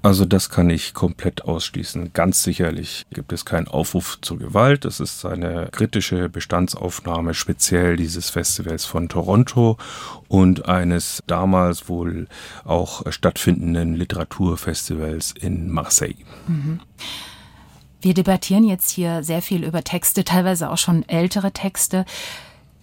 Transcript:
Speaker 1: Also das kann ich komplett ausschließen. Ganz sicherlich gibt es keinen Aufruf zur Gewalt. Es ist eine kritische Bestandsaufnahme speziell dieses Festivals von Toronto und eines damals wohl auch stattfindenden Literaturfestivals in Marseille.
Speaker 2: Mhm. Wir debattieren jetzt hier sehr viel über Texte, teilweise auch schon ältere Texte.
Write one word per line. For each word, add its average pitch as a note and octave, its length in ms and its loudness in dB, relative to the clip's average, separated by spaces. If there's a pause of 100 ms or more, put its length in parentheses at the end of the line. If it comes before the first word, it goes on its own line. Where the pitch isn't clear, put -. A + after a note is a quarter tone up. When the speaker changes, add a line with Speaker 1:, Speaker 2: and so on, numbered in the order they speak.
Speaker 1:
Also G2 220 6
das F2+ 240 2
kann F2 180 4
ich E2+ 240 0
komplett - 540 -2
ausschließen. E2+ 680 -6
Ganz F#2+ 300 2
sicherlich E2+ 680 -2
gibt - 220 -10
es - 140 -8
keinen E2 220 -2
Aufruf - 520 -2
zur E2 180 -8
Gewalt. A#2 460 4
Es - 160 -6
ist - 240 -8
eine F2 480 -4
kritische F#2 560 0
Bestandsaufnahme E2+ 1040 -2
speziell F2 640 2
dieses E2 320 -4
Festivals E2 560 -4
von E2+ 240 -4
Toronto A2+ 720 4 (500)
und F#2 400 6
eines F2 580 0
damals F2+ 640 2
wohl E2+ 400 -6 (360)
auch - 460 -2
stattfindenden E2+ 840 2
Literaturfestivals E2 1500 -2
in F2+ 300 -4
Marseille. - 560 -2 (220)
Speaker 2:
Mhm. D#3 320 -2 (1200)
Wir F#3 100 4
debattieren F#3+ 520 4
jetzt F#3+ 260 2
hier E3+ 340 -2
sehr E3 160 -2
viel F3 240 -2
über D#3+ 200 -2
Texte, - 380 0
teilweise F3+ 480 2
auch E3+ 60 -2
schon E3+ 320 2
ältere F#3 440 0
Texte. - 520 -2 (800)